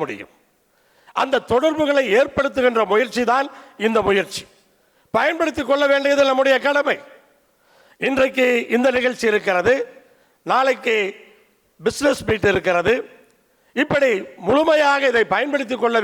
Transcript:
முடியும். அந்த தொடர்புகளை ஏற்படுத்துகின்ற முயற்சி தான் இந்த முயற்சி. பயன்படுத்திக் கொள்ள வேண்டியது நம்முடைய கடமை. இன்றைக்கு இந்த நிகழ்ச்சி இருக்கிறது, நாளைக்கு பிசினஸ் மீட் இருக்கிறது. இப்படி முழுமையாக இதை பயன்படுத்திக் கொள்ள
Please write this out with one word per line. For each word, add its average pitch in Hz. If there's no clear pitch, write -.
முடியும். 107
அந்த 262
தொடர்புகளை 285
ஏற்படுத்துகின்ற 247
முயற்சி 240
தான் 269
இந்த 226
முயற்சி. 190
பயன்படுத்திக் 302
கொள்ள 285
வேண்டியது 277
நம்முடைய 269
கடமை. 285
இன்றைக்கு 262
இந்த 247
நிகழ்ச்சி 247
இருக்கிறது, 202
நாளைக்கு 240
பிசினஸ் 180
மீட் 208
இருக்கிறது. 180
இப்படி 277
முழுமையாக 294
இதை 226
பயன்படுத்திக் 254
கொள்ள 233